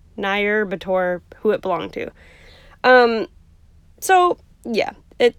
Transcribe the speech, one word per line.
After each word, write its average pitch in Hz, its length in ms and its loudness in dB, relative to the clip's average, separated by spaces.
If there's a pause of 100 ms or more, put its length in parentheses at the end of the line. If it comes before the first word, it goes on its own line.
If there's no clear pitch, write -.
(160)
Nyírbátor, 196 1040 -4 (180)
who 214 120 0
it 202 100 -2
belonged 180 340 -6
to. - 160 -10 (720)
Um, 240 420 4 (720)
so, 359 380 2 (260)
yeah, 233 280 -4 (260)
it, 240 200 2